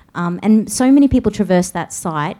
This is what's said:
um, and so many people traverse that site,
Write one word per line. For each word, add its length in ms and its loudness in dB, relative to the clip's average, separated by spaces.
um, 280 -6
and 280 2
so 200 0
many 180 6
people 220 0
traverse 400 0
that 220 -8
site, 480 -6